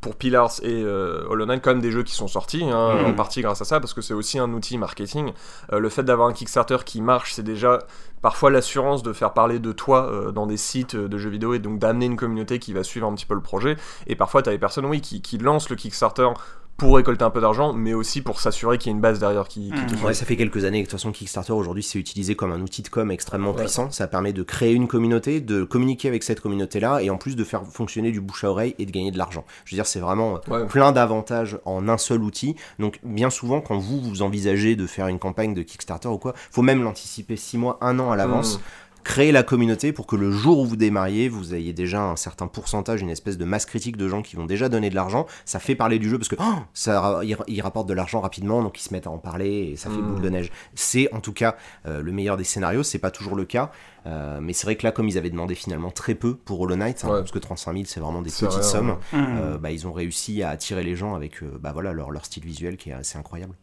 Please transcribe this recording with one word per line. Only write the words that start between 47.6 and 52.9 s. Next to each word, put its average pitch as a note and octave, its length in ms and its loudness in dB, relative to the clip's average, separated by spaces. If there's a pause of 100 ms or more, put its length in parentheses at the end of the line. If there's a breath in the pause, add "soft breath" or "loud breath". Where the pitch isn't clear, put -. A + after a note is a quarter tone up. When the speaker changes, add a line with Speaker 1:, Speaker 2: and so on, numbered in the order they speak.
Speaker 2:
rapporte G2 260 -4
de F#2+ 60 -2
l'argent F#2 260 -2
rapidement, G2+ 420 0
donc G#2 160 -4
ils - 60 -12
se - 100 -8
mettent F2+ 140 -8
à - 20 -8
en D#2+ 80 -8
parler F#2+ 540 -4
et C#2+ 60 -10
ça - 120 -10
fait G#2+ 80 -4
Speaker 1:
Mhm. G#2 80 -2 (100)
Speaker 2:
boule F#2+ 60 -2
de F#2+ 80 0
neige. F2+ 220 -2 (240 loud breath)
C'est C3 380 2
en A2 80 -8
tout G#2+ 100 -8
cas, A2+ 240 0 (320 loud breath)
euh, D2+ 140 -6
le E2 100 -4
meilleur G2 240 0
des F#2+ 80 -4
scénarios, F#2+ 400 0
c'est - 160 -4